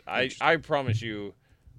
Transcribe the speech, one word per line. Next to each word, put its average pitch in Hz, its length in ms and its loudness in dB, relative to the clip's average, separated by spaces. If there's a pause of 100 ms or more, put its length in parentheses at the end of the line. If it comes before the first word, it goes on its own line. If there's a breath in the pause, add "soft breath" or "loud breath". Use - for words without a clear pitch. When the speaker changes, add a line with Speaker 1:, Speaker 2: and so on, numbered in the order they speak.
Speaker 1:
I, 113 160 0
Speaker 2:
Interesting. 131 220 -2
Speaker 1:
I 165 100 6
promise 135 460 0
you, 104 320 -6 (440)